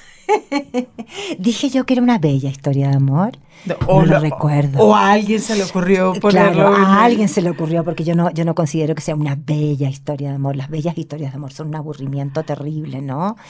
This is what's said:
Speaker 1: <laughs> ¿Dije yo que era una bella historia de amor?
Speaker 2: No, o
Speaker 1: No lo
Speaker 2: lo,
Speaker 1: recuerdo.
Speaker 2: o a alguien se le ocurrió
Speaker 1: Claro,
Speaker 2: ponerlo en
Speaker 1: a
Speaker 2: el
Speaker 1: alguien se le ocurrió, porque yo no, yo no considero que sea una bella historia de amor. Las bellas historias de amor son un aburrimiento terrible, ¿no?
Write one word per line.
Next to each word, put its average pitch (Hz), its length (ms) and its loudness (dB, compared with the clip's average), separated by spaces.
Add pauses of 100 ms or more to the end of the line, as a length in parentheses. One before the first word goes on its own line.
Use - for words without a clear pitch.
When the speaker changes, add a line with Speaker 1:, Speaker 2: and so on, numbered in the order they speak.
(280)
Speaker 1:
<laughs> 277 1120 -6
¿Dije 226 300 -2
yo 254 160 -2
que 262 80 0
era 247 100 2
una 240 160 4
bella 139 300 0
historia 139 400 -2
de 139 80 2
amor? 139 400 0 (280)
Speaker 2:
No, 180 100 -4 (120)
o 190 140 6
Speaker 1:
No 185 40 6
lo 185 80 6
Speaker 2:
lo, - 60 4
Speaker 1:
recuerdo. 147 600 0
Speaker 2:
o 214 160 6
a 196 160 4
alguien 214 280 2
se 220 160 -4
le 202 80 0
ocurrió 185 500 2
Speaker 1:
Claro, 180 80 -8
Speaker 2:
ponerlo 196 560 4
en 196 60 4
Speaker 1:
a 196 220 6
Speaker 2:
el 240 60 6
Speaker 1:
alguien 214 180 2
se - 120 -2
le 170 80 0
ocurrió, 165 340 -2
porque 165 200 -4
yo 170 120 0
no, 170 160 2
yo 165 140 -2
no 165 100 0
considero 151 400 -2
que 151 60 -8
sea 156 140 -4
una 147 200 -2
bella 147 540 -2
historia 143 400 -8
de 139 60 -6
amor. 139 200 -4
Las 139 140 -10
bellas 160 280 -6
historias 151 340 -8
de 135 60 -12
amor 143 160 -12
son 156 160 -12
un 156 60 -8
aburrimiento 143 680 -8
terrible, 147 580 -8
¿no? 151 360 -6 (120)